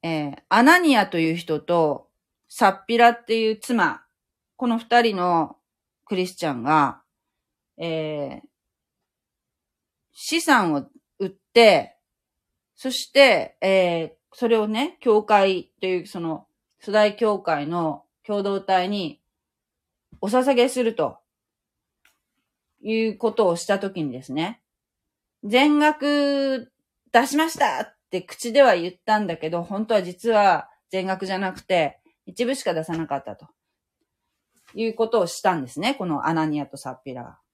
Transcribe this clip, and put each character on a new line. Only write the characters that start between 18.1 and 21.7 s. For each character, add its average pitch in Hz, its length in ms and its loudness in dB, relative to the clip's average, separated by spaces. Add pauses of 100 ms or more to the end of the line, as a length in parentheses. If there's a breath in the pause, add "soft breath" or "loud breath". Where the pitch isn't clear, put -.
共 202 160 -4
同 196 180 -4
体 190 280 0
に 196 320 -6 (1000)
お 190 60 -6
捧 254 280 2
げ 240 140 2
す 254 140 -4
る 226 140 -2
と - 220 -4 (1600)